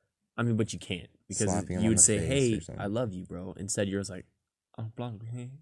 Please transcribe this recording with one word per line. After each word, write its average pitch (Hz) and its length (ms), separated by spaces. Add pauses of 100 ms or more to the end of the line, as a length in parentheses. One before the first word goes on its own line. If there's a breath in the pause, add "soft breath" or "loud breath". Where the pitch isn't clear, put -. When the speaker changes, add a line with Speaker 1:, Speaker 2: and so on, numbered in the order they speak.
(380 soft breath)
Speaker 1:
I 117 60
mean, 117 120
but 110 160
you 87 80
can't, - 300 (180)
because 101 220
Speaker 2:
slapping 90 280
him 107 40
Speaker 1:
you 107 60
Speaker 2:
on - 20
Speaker 1:
would 110 80
Speaker 2:
the - 60
Speaker 1:
say, 104 160
Speaker 2:
face 82 100
Speaker 1:
"Hey, 127 280
Speaker 2:
or 82 40
something. - 200
Speaker 1:
I 101 60
love 110 260
you, 90 120
bro." 90 320
Instead, 98 320
you're 98 100
just 98 120
like, 90 140 (520)
"Oh, 113 180
blah, 120 140
blah, 113 180
hey." 123 240 (100)